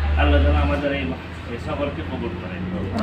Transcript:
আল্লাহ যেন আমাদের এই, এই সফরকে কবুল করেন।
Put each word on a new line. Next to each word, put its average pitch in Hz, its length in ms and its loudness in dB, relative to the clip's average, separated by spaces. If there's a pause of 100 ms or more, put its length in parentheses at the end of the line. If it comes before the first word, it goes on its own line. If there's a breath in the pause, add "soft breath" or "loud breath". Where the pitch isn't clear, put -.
(200)
আল্লাহ 285 240 6
যেন 294 120 6
আমাদের 285 380 2
এই, 277 100 -2 (480)
এই 233 60 -8
সফরকে - 440 -4
কবুল - 280 -6
করেন। - 720 -4